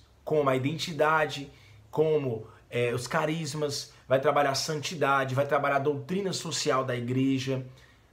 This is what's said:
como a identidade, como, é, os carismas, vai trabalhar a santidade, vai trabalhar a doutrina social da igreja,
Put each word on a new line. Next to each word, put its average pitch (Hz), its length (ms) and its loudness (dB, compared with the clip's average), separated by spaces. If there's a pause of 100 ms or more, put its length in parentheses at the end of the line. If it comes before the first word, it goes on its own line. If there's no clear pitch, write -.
(240)
como 147 280 2
a 131 40 4
identidade, 147 960 0 (380)
como, 143 560 0 (240)
é, 120 240 0
os 127 140 -4
carismas, 156 840 -2 (160)
vai 131 120 4
trabalhar 143 320 2
a 127 40 0
santidade, 139 760 0
vai 139 140 2
trabalhar 139 300 2
a - 20 2
doutrina 151 540 -2
social 135 500 -2
da 123 120 -4
igreja, 127 680 0 (460)